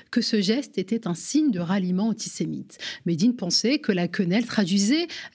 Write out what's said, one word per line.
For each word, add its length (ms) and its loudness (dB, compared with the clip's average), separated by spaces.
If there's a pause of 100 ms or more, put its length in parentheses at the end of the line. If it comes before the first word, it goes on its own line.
(120)
que 100 4
ce 180 0
geste 380 0
était 320 -2
un 40 -2
signe 380 2
de 80 -2
ralliement 480 0
antisémite. 680 -6 (280)
Médine 300 2
pensait 440 0
que 120 0
la 160 2
quenelle 380 0
traduisait 640 2 (260)